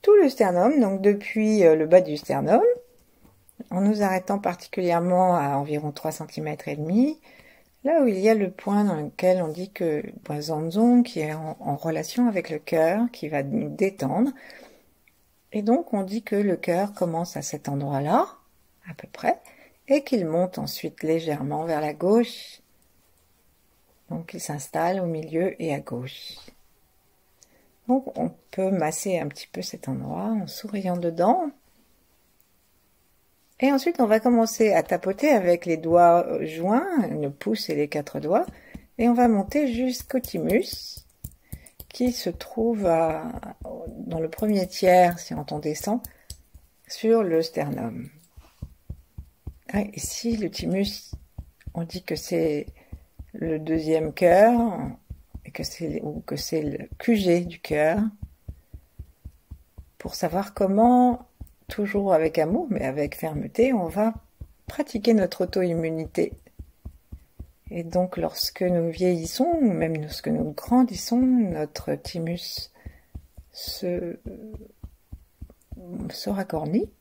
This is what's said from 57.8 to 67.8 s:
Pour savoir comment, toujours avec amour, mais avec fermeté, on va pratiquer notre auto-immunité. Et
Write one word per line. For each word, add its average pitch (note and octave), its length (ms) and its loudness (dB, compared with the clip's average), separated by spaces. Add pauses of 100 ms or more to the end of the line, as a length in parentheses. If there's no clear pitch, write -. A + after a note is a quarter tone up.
Pour - 200 -10
savoir F#3 380 -4
comment, A#3+ 720 4 (400)
toujours G3+ 460 0
avec D#3+ 240 2
amour, G3 300 0
mais D#3 160 -2
avec C#3+ 300 -4
fermeté, D#3+ 580 -2
on F#3+ 140 0
va G#3 260 0 (540)
pratiquer A#3 480 0
notre F#3 300 2
auto-immunité. E3 880 -2 (1400)
Et E3+ 140 -8